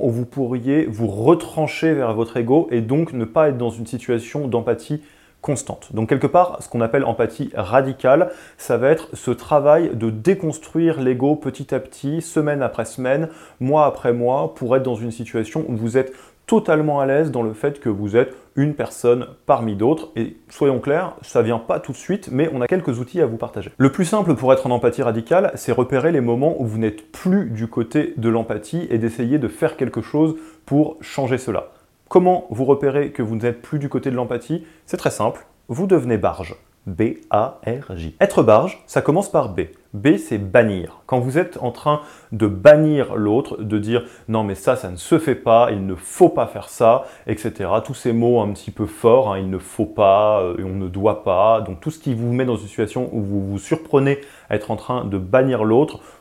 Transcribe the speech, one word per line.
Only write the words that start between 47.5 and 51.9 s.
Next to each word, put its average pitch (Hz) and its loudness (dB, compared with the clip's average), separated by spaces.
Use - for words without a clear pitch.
Tous 127 -12
ces 120 -4
mots 117 4
un 104 0
petit - -12
peu 107 -4
forts, 113 2
hein, « 95 -4
il 95 -6
ne 95 -4
faut - -4
pas », 104 4
euh, « 90 -2
on 95 -6
ne 95 -6
doit 98 -2
pas », 104 4
donc 90 -10
tout 156 -6